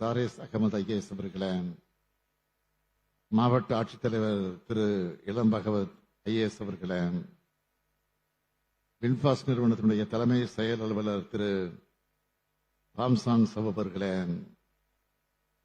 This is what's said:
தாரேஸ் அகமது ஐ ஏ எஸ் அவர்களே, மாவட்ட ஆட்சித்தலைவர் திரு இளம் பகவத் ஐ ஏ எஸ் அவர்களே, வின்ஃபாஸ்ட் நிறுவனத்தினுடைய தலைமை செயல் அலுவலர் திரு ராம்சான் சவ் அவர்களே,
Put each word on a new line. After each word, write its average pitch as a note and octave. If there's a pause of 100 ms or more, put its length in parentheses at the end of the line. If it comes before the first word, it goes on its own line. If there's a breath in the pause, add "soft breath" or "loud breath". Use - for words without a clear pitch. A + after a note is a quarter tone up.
தாரேஸ் A#2
அகமது A2
ஐ G2+
ஏ A2
எஸ் G2
அவர்களே, F#2+ (1800)
மாவட்ட A#2+
ஆட்சித்தலைவர் G#2+ (240)
திரு A2 (460)
இளம் A2
பகவத் G#2 (320)
ஐ G#2+
ஏ A2
எஸ் -
அவர்களே, F2+ (2000)
வின்ஃபாஸ்ட் B2+
நிறுவனத்தினுடைய A2
தலைமை A#2+ (180)
செயல் A2
அலுவலர் G#2
திரு G#2 (1500)
ராம்சான் A#2
சவ் A2
அவர்களே, F#2+ (1500)